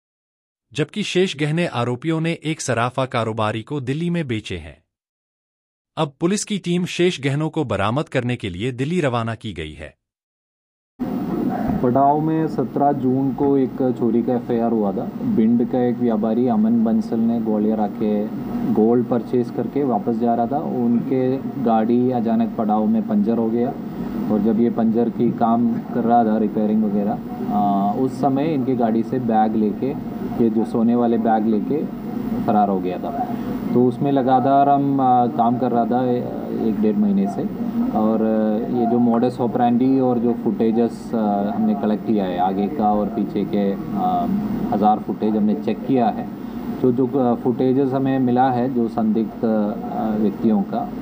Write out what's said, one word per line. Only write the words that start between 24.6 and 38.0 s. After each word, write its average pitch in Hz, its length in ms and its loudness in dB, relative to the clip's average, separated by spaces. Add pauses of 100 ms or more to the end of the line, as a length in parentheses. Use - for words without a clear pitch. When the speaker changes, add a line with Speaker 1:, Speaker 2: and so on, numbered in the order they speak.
Speaker 2:
ये 117 100 4
पंचर 113 400 2
की 120 220 0
काम 117 460 2
कर 117 260 -2
रहा 117 200 4
था, 107 140 2
repairing 107 460 2
वगैरह, 104 340 0 (340)
आ, 101 400 2
उस 131 280 -2
समय 143 340 2
इनकी 131 200 0
गाड़ी 113 280 2
से 131 160 -2
बैग 110 380 2
लेके, 107 340 0 (540)
ये 113 60 4
जो 107 140 2
सोने 117 300 2
वाले 117 240 2
बैग 110 280 2
लेके 113 380 0 (600)
फरार 104 240 4
हो 95 120 0
गया 90 180 -4
था। - 360 -6 (400)
तो 123 140 4
उसमें 139 240 0
लगातार 135 560 4
हम, 139 320 2
आ, 123 260 4
काम 117 320 2
कर 123 140 0
रहा 117 120 2
था 123 260 0
ए-, 113 380 -4 (200)
एक 107 120 -2
डेढ़ 107 160 2
महीने 98 300 2
से - 160 -4 (560)
और, 110 240 2